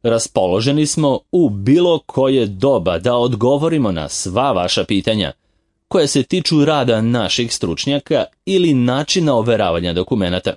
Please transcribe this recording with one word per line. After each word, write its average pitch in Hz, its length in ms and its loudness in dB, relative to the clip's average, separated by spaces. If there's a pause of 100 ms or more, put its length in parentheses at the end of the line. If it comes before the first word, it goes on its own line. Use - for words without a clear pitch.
Raspoloženi 113 800 0
smo 147 340 -2 (120)
u 175 180 2
bilo 139 560 2
koje 135 400 0
doba 95 540 0
da 123 160 0
odgovorimo 127 760 0
na 78 180 -6
sva 123 420 -2
vaša 90 320 0
pitanja 101 480 -2 (580)
koja 160 180 2
se 135 160 0
tiču 160 420 0
rada 123 360 0
naših 117 520 -2
stručnjaka 139 720 -2 (200)
ili 180 280 2
načina 135 640 0
overavanja 95 580 0
dokumenata. 90 640 -2